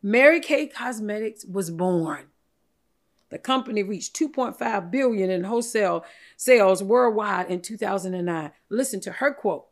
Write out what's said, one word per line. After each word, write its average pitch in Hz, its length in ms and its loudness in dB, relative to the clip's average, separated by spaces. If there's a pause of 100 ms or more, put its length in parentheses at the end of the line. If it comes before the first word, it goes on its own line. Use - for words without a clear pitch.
Mary 262 380 6
Kay 294 280 0
Cosmetics 220 760 -8
was 185 260 -6
born. 170 560 -2 (1040)
The - 80 -12
company 240 440 -2
reached 190 320 -8
two 311 140 -2
point 254 300 -4
five 202 320 -4
billion 220 400 0
in 185 140 -2
wholesale 208 600 -2 (320)
sales 196 460 6
worldwide 208 680 2
in 175 120 -4
two 220 140 -12
thousand 190 380 -4
and 180 120 -4
nine. 160 260 -6 (160)
Listen 214 320 -4
to - 120 -12
her 285 200 -2
quote. 190 400 -4